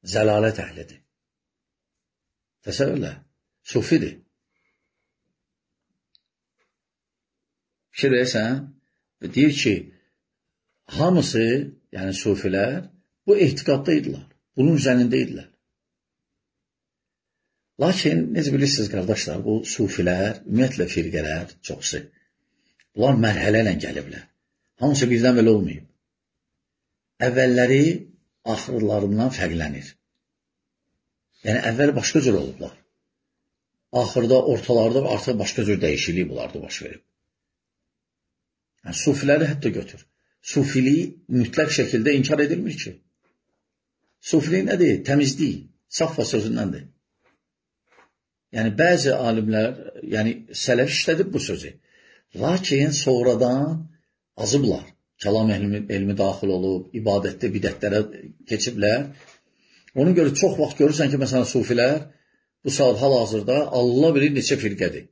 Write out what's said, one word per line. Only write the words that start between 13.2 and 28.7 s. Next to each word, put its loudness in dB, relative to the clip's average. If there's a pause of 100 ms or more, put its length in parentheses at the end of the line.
bu 4
etiqadda 2
idilər, -6 (300)
bunun 4
üzərində 2
idilər. -8 (2250)
Lakin, 2
necə -2
bilirsiniz, 0
qardaşlar, -4
bu 0
sufilər, -2
ümumiyyətlə 0
firqələr, -6
çoxsu, -8 (960)
bunlar 4
mərhələ 2
ilə 2
gəliblər. -10 (560)
Hamısı 2
birdən 4
belə 6
olmayıb. 0 (1400)
Əvvəlləri 4 (640)
axırlarından 0